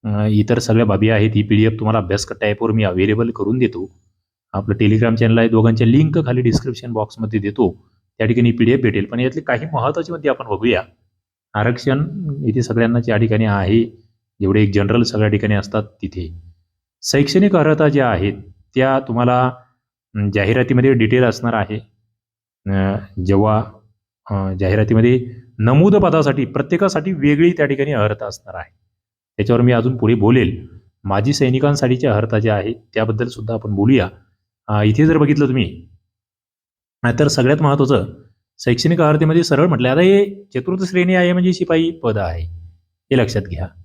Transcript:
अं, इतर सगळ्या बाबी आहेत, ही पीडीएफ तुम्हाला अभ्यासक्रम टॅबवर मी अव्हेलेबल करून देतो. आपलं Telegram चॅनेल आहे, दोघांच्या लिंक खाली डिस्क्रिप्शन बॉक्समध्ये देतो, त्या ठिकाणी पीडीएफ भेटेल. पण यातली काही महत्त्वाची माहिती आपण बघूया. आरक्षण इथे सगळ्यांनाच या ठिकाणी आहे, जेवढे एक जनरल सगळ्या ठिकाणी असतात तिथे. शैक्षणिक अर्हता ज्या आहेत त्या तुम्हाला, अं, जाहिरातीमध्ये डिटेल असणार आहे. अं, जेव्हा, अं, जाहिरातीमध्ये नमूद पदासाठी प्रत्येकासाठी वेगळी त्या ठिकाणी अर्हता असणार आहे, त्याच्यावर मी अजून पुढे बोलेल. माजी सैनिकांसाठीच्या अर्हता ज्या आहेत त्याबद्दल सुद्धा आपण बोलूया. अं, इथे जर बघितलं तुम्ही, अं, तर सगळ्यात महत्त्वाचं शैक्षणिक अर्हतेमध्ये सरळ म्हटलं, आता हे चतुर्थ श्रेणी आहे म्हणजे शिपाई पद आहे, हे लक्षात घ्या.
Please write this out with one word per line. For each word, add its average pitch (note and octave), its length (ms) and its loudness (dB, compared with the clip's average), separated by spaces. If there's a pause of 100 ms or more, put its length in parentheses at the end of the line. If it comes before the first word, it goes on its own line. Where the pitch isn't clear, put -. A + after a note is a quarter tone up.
अं, G#2 200 -2
इतर G#2+ 340 2
सगळ्या A2+ 280 2
बाबी G#2 220 2
आहेत, A2 260 2
ही G#2+ 80 2
पीडीएफ G#2+ 300 2
तुम्हाला A2 260 -2
अभ्यासक्रम F#2+ 420 -6
टॅबवर G#2+ 300 -2
मी G#2+ 140 0
अव्हेलेबल G#2 460 0
करून A2+ 280 -4
देतो. G2 320 -2 (640)
आपलं G2+ 240 -4
Telegram A2 380 2
चॅनेल A2+ 240 2
आहे, A2+ 100 2
दोघांच्या A2+ 380 2
लिंक D3+ 400 2
खाली B2+ 140 -2
डिस्क्रिप्शन A#2+ 520 -2
बॉक्समध्ये G#2+ 480 -4
देतो, G2+ 500 -4 (280)
त्या A2+ 80 -2
ठिकाणी A#2 260 2
पीडीएफ A#2 300 2
भेटेल. A2+ 220 0
पण A#2+ 160 -8
यातली B2+ 200 -4
काही B2+ 320 -4
महत्त्वाची D3+ 400 -4
माहिती D3 160 -6
आपण B2+ 180 -4
बघूया. G2+ 360 -2 (720)
आरक्षण C3+ 720 -4 (200)
इथे A2 160 -2
सगळ्यांनाच A#2 460 0
या A2 80 0
ठिकाणी A2 280 0
आहे, G#2 640 0 (320)
जेवढे G2+ 220 2
एक G2+ 120 0
जनरल G#2 280 2
सगळ्या G#2+ 260 0
ठिकाणी G#2 260 0
असतात G#2 300 -4 (180)
तिथे. E2+ 400 -12 (600)
शैक्षणिक F#3 540 2
अर्हता D3+ 320 2
ज्या C3+ 220 2
आहेत F#2+ 240 -2 (400)
त्या C3+ 260 2
तुम्हाला, B2 520 0 (640)
अं, G2+ 140 -2
जाहिरातीमध्ये B2 640 2
डिटेल B2 300 2
असणार A#2 300 -2
आहे. G#2+ 280 -4 (920)
अं, G2 520 -4
जेव्हा, G2 400 2 (680)
अं, F#2+ 260 -4
जाहिरातीमध्ये A2 680 2 (320)
नमूद D3+ 380 4
पदासाठी D#3 480 2
प्रत्येकासाठी F3+ 680 -2
वेगळी D3 400 2
त्या D#3+ 140 0
ठिकाणी C#3 260 -2
अर्हता G#2+ 340 -2
असणार G2 280 -16
आहे, - 320 -18 (500)
त्याच्यावर A#2 260 0
मी B2 100 4
अजून A#2+ 240 0
पुढे A2+ 180 2
बोलेल. A2 540 0 (360)
माजी G#2 280 -2
सैनिकांसाठीच्या C3 840 0
अर्हता A2 220 -2
ज्या A2 160 0
आहेत G2+ 200 -4 (200)
त्याबद्दल A2 320 -2
सुद्धा A2+ 280 -10
आपण G#2+ 200 -6
बोलूया. G#2 340 2 (600)
अं, G#2 140 0
इथे G#2+ 240 2
जर D#3+ 120 2
बघितलं D3 280 2
तुम्ही, A2 420 -4 (1120)
अं, - 160 0
तर D3 100 2
सगळ्यात C#3 340 2
महत्त्वाचं C#3 440 2 (520)
शैक्षणिक D#3 420 0
अर्हतेमध्ये D#3 420 2
सरळ D#3 240 2
म्हटलं, B2 220 0
आता C#3 120 2
हे G3 540 2
चतुर्थ F#3 300 -4
श्रेणी F3+ 300 0
आहे F3+ 180 2
म्हणजे F3+ 200 2
शिपाई E3+ 380 0
पद D#3+ 280 -4
आहे, E2 540 -8 (380)
हे C3 80 2
लक्षात G#2+ 240 0
घ्या. E2+ 260 -8 (160)